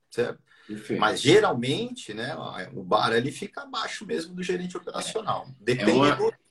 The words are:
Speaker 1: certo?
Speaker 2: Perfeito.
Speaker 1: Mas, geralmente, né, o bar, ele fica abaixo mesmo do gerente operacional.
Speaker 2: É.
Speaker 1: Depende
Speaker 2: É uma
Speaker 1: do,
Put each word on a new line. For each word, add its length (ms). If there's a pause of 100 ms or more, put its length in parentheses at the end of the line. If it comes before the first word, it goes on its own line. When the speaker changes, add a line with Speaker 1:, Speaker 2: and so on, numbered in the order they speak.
(100)
Speaker 1:
certo? 280 (280)
Speaker 2:
Perfeito. 340
Speaker 1:
Mas, 220
geralmente, 920
né, 240 (380)
o 80
bar, 320
ele 180
fica 300
abaixo 420
mesmo 300
do 80
gerente 340
operacional. 720
Speaker 2:
É. 160
Speaker 1:
Depende 260
Speaker 2:
É 40
uma 220
Speaker 1:
do, 160 (180)